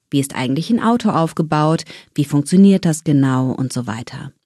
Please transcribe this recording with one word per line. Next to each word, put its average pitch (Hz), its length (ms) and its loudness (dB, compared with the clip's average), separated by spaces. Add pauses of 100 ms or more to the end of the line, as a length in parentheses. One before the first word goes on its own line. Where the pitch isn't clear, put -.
„Wie 143 100 0
ist 139 160 -4
eigentlich 135 340 -4
ein 233 120 0
Auto 233 280 0
aufgebaut? 160 720 0 (320)
Wie 143 100 0
funktioniert 185 580 4
das 160 220 -2
genau?“ 131 460 2
und 131 200 -4
so 123 160 -6
weiter. 123 460 -12 (120)